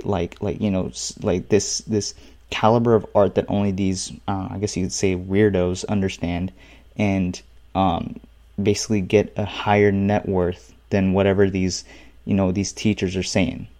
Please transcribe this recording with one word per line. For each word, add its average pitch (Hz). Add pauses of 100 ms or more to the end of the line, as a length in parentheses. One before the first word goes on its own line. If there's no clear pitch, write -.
like, 87
like, -
you 107
know, 92
s-, -
like, 92
this, -
this 104 (380)
caliber 117
of 107 (100)
art 98
that 101
only 101
these, 95 (160)
uh, 98
I 101
guess 101
you 92
could 92
say 95
weirdos 92
understand, 92 (460)
and, 95 (340)
um, 92 (420)
basically 104
get 101
a 104
higher 104
net 98
worth 90 (200)
than 95
whatever 98
these, 92 (420)
you 101
know, 95
these 95
teachers 98
are 90
saying. 95 (120)